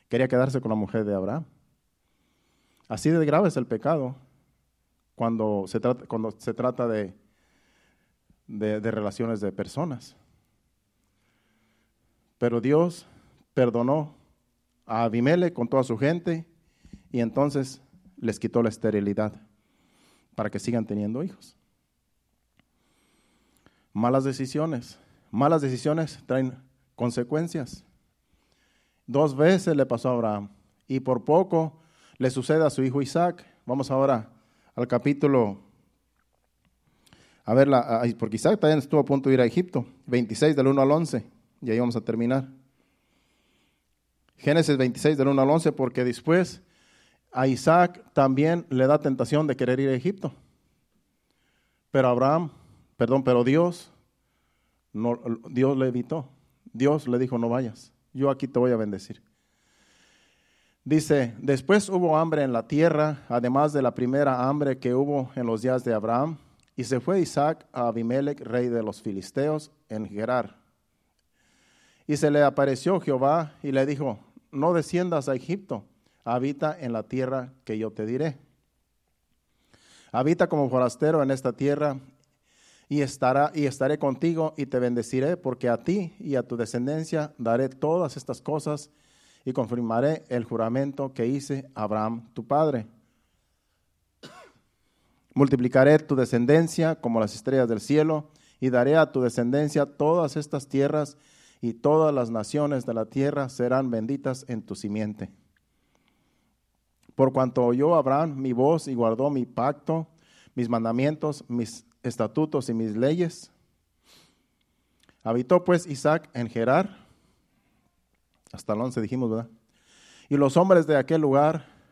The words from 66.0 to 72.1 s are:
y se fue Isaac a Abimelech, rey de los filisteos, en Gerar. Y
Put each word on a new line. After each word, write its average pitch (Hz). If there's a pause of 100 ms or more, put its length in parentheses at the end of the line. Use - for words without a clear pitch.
y 127
se 127
fue 190
Isaac 156
a 120
Abimelech, 127
rey 123
de 117
los 104
filisteos, 139 (200)
en 107
Gerar. 113 (1500)
Y 147